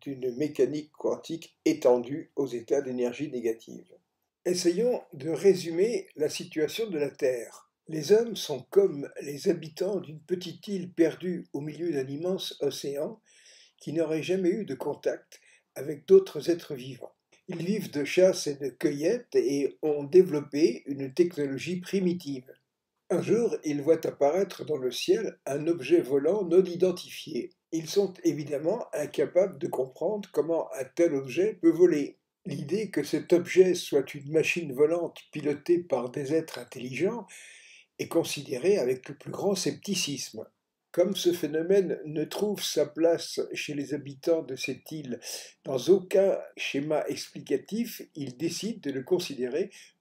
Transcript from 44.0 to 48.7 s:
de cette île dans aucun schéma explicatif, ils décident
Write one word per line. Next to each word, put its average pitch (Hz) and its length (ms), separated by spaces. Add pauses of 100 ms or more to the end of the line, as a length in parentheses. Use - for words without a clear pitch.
de 196 120
cette - 380
île 135 260 (460)
dans 135 140 (100)
aucun 185 500 (180)
schéma 147 520
explicatif, 143 920 (140)
ils 131 220
décident 185 440